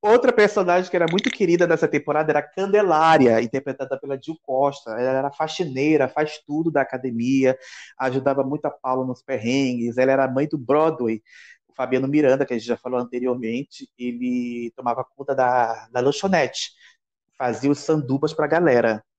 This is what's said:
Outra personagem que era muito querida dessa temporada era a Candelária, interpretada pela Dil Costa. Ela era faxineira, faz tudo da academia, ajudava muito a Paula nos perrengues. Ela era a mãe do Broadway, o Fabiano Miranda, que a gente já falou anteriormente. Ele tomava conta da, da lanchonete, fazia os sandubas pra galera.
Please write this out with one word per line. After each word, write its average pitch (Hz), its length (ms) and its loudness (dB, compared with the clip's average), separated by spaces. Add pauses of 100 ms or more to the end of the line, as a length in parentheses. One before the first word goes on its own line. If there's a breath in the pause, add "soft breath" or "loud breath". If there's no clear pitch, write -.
Outra 233 280 6
personagem 185 580 2
que - 60 -2
era 170 120 2
muito 185 220 -2
querida 175 340 2
dessa 165 220 2
temporada 151 460 0
era 147 80 2
a - 20 -8
Candelária, 160 960 4
interpretada 135 560 -6
pela 139 220 -10
Dil 160 240 -12
Costa. 139 480 -2
Ela 127 280 -2
era 143 120 -2
faxineira, 151 800 0
faz 151 360 -4
tudo 156 280 -2
da 147 100 2
academia, 131 760 0 (400 loud breath)
ajudava 131 460 -2
muito 135 220 -4
a 147 60 -2
Paula 131 360 -4
nos 127 160 -10
perrengues. 123 760 -2
Ela 127 140 2
era 135 140 4
a 131 40 -2
mãe 135 200 -2
do 151 100 -6
Broadway, 135 640 0 (460 loud breath)
o - 40 -20
Fabiano 131 360 -2
Miranda, 143 360 2
que 127 80 -6
a 120 60 -2
gente 110 80 -10
já 117 100 -2
falou 123 220 -6
anteriormente. 123 960 -6
Ele 120 800 -6
tomava 123 300 -4
conta 139 320 -6
da, 123 500 0
da 127 140 -4
lanchonete, 143 720 0 (680 soft breath)
fazia 127 320 -2
os 143 80 0
sandubas 143 560 -2
pra 151 140 -2
galera. 123 560 4 (140)